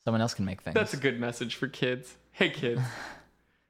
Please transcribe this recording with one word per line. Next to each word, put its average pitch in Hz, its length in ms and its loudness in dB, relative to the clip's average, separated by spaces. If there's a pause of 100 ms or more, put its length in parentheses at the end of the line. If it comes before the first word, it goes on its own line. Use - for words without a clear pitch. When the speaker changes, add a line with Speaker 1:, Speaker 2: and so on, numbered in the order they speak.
Speaker 1:
Someone 113 160 4
else 113 140 2
can 104 100 0
make 95 160 -2
things. - 140 -4
Speaker 2:
That's - 200 2
a 143 40 0
good 127 200 2
message 120 380 -4
for 139 120 -2
kids. 127 480 -2 (160)
Hey, 180 180 4
kids. 120 360 0
Speaker 1:
<laughs> 120 60 -6 (760)